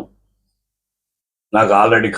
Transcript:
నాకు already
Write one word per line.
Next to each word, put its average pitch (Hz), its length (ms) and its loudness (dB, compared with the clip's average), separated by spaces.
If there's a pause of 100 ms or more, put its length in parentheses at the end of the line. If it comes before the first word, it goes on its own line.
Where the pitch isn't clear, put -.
(1500)
నాకు 107 200 0
already 107 440 2